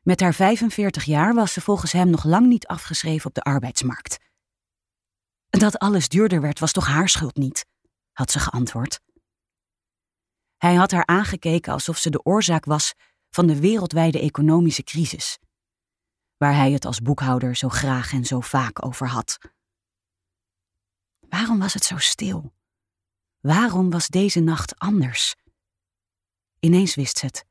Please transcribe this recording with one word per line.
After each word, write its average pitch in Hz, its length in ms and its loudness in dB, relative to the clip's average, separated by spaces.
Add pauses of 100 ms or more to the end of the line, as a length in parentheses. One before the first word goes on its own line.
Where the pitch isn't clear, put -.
Met 180 200 0
haar 180 140 4
vijfenveertig 202 680 0
jaar 156 300 2
was 220 180 0
ze - 80 -6
volgens 190 320 -2
hem 180 180 4
nog 165 140 2
lang 185 220 4
niet 240 200 4
afgeschreven 160 600 -6
op - 80 -10
de - 80 -6
arbeidsmarkt. 127 760 -4 (1300)
"Dat 208 300 2
alles 196 300 0
duurder 180 320 2
werd, 147 180 -2
was - 140 -2
toch - 140 -2
haar 156 220 2
schuld 151 280 -2
niet?" 135 300 -4 (460)
had - 180 -4
ze - 80 -2
geantwoord. 120 640 -4 (1600)
Hij 175 180 4
had 185 160 4
haar 175 160 0
aangekeken 170 680 0
alsof 151 260 -4
ze 165 120 -2
de 143 120 -2
oorzaak 175 420 2
was 151 300 -2 (360)
van 175 160 2
de 151 140 4
wereldwijde 165 600 2
economische 156 640 2
crisis, - 560 -6 (1000)
waar 143 180 2
hij 139 180 4
het 143 120 -2
als 123 160 -6
boekhouder 127 560 -2
zo 135 120 -4
graag 127 440 -4
en 131 120 -2
zo 123 160 -4
vaak - 440 -4
over 131 240 -6
had. 120 300 -6 (1900)
Waarom 220 300 0
was 185 160 -2
het - 100 -2
zo 180 140 -4
stil? 170 560 -4 (840)
Waarom 185 500 2
was 170 180 -2
deze 185 320 2
nacht 160 380 -2
anders? 170 560 -2 (1300)
Ineens 175 340 4
wist 139 240 -6
ze - 80 -6
het. - 240 -10